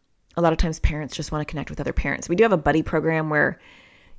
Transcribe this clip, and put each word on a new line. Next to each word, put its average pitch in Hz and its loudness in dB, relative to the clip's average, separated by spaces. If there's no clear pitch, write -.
a 175 -2
lot 170 4
of 160 -2
times 160 0
parents 151 -2
just 156 -8
wanna 151 -2
connect 147 -8
with 147 -10
other 139 -4
parents. - -4
We 175 0
do 220 6
have 220 4
a 175 4
buddy 151 2
program 160 0
where 147 2